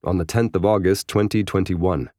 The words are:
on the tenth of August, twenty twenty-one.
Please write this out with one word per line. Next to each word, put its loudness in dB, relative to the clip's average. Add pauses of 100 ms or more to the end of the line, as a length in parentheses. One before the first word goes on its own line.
on 0
the 0
tenth -2
of 0
August, 2
twenty 0
twenty-one. -2